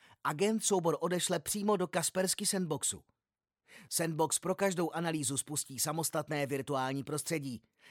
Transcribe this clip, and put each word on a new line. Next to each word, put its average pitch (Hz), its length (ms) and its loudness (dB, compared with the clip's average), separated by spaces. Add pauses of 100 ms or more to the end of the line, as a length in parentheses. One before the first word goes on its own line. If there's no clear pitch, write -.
(240)
agent 196 400 2
soubor 165 360 2
odešle 175 400 0
přímo 208 380 2
do 180 100 0
Kaspersky 185 580 0
Sandboxu. 175 580 0 (840)
Sandbox 160 500 0
pro 185 160 0
každou 180 360 0
analýzu 160 460 -2
spustí 143 420 -6
samostatné 151 680 0
virtuální 135 560 -2
prostředí, 143 580 -4 (300)